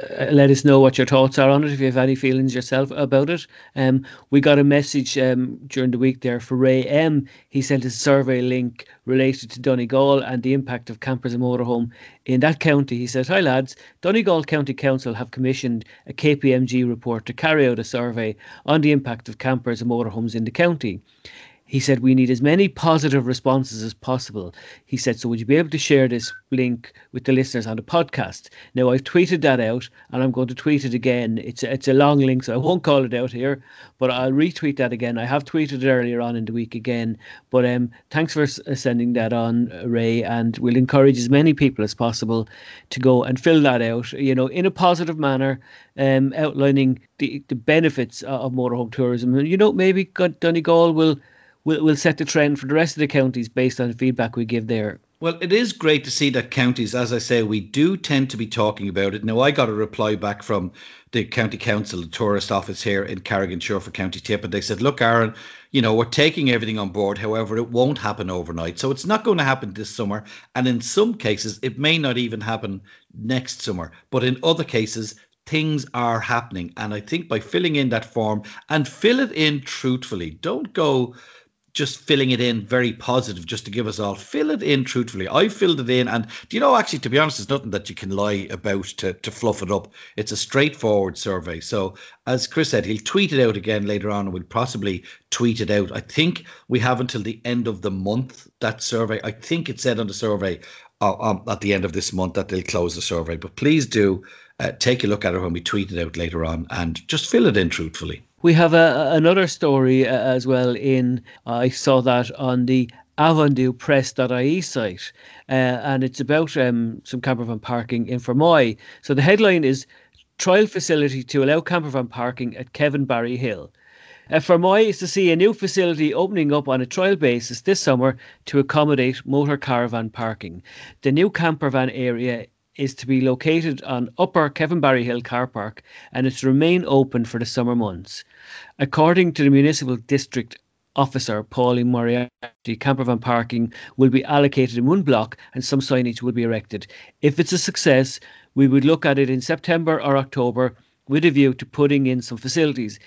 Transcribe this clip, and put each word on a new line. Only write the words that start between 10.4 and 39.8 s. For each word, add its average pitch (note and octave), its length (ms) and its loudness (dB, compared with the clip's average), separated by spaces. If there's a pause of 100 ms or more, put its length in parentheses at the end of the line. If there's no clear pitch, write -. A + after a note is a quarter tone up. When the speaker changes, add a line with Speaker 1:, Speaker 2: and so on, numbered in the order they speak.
Speaker 1:
the B2+ 80 0
impact B2 380 -4
of A2+ 100 -14
campers B2+ 340 -4
and A#2+ 80 -2
motorhome A#2+ 500 -2 (340)
in B2+ 160 2
that D#3 180 2
county. C#3+ 380 2
He B2 100 -6
says, B2+ 220 -4
"Hi F#3+ 100 2
lads, C3+ 380 0 (240)
Donegal F3+ 420 2
County C#3 300 -2
Council C3 400 -2
have A#2 180 -8
commissioned B2+ 540 -2 (220)
a C#3 40 -12
K D3+ 240 2
P C#3 180 2
M B2+ 120 2
G B2 180 0
report A#2 440 -4
to - 60 -8
carry D#3 320 2
out A#2+ 140 2
a A2+ 60 -6
survey A#2 500 -4 (300)
on D3+ 160 4
the D3 100 4
impact C3 380 -2
of A2+ 80 -14
campers B2 440 -2
and A#2+ 80 -4
motorhomes A2+ 460 -4
in A2+ 80 -4
the G#2+ 80 -6
county." C#3+ 480 0 (680)
He C3+ 120 -2
said, C3 220 2
"We C3 120 6
need B2+ 160 4
as B2+ 140 -2
many F3 240 4
positive D3+ 580 2
responses B2+ 560 -2
as A2 140 -8
possible." G#2+ 580 -6 (320)
He B2+ 120 -6
said, A#2 220 -2
"So B2 100 -6
would A#2 100 -2
you A2+ 80 -8
be - 80 4
able D#3+ 160 2
to D#3 80 -2
share C3+ 280 4
this A#2+ 240 -4 (200)
link B2 420 -2 (180)
with B2 120 -10
the C3+ 100 2
listeners B2+ 320 0
on A2 120 -6
the G#2+ 40 -8
podcast?" C3+ 680 -4 (260)
Now, B2+ 160 4
I've B2+ 120 2
tweeted F3 380 2
that C3+ 180 4
out A#2 300 -2 (220)
and B2+ 100 -2
I'm C3 100 2
going B2+ 180 -2
to B2+ 40 -10
tweet C#3+ 320 0
it A#2+ 80 -4
again. A#2+ 460 0
It's - 240 -10
a, B2 100 -4
it's C3 140 -6
a C3+ 60 6
long C#3+ 260 6
link, C3 240 2
so A#2 100 -4
I A#2 40 0
won't E3+ 260 0
call C#3+ 200 4
it B2 120 -4
out B2 160 -4
here, C3 320 -4 (340)
but B2+ 140 0
I'll B2+ 200 0
retweet D3 460 0
that B2 160 -2
again. A#2+ 240 -4
I A2+ 80 -4
have B2 180 -2
tweeted C#3 400 -4
it C3+ 40 2
earlier B2 340 2
on A#2+ 140 -4
in A2+ 100 -4
the A2 80 -8
week A#2 220 -6
again, A#2 420 -4 (320)
but, B2+ 160 4
um, B2 240 0 (220)
thanks D#3 220 -2
for D3+ 100 0
s-, C3+ 160 -2 (160)
sending A#2+ 380 0
that A2+ 200 0
on, A#2 380 0 (140)